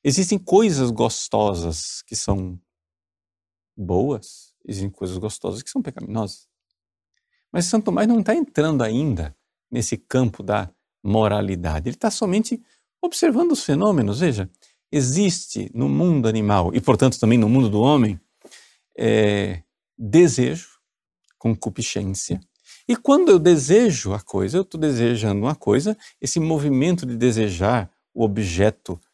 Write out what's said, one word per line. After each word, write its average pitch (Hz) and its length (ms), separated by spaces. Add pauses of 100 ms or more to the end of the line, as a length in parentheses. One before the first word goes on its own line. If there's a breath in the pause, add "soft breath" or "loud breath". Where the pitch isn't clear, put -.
Existem 175 360
coisas 175 500
gostosas 104 1120
que - 140
são 92 440 (1160)
boas, 104 800 (100)
existem 98 240
coisas 92 300
gostosas 95 420
que - 80
são 269 140
pecaminosas. 107 680 (1000)
Mas 175 140
Santo 214 200
Tomás 196 220
não 226 160
tá 214 120
entrando 151 480
ainda 110 540 (340)
nesse 120 260
campo 123 440
da 98 320 (300)
moralidade. 98 840
Ele 131 80
tá - 140
somente 220 520 (400 soft breath)
observando 339 500
os - 120
fenômenos. 143 560
Veja, 110 300 (420 soft breath)
existe 151 840
no 127 140
mundo 143 400
animal 104 480
e, - 60
portanto, 127 380
também 113 180
no 110 100
mundo 123 220
do 104 100
homem, 117 400 (800 loud breath)
é, 104 640 (340)
desejo, 131 840 (560)
concupiscência. 101 1040 (460 soft breath)
E 240 80
quando 311 340
eu 185 100
desejo 160 760
a 101 80
coisa, 107 360
eu 190 80
tô - 120
desejando 117 640
uma 143 140
coisa, 156 420 (220 loud breath)
esse 139 200
movimento 156 680
de 123 100
desejar 110 760 (220)
o 117 100
objeto 98 760 (140)